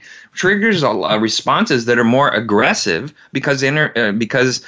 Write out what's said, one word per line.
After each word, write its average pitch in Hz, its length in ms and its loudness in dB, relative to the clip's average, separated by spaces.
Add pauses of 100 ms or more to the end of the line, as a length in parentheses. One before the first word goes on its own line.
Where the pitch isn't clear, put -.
(340)
triggers 196 500 0
a, 127 40 2
a 107 300 0
responses 131 680 0
that 117 120 2
are 120 60 2
more 131 280 4
aggressive 110 800 0 (180)
because 139 320 -2
inter-, 147 320 0
uh, 117 160 0
because, 120 560 0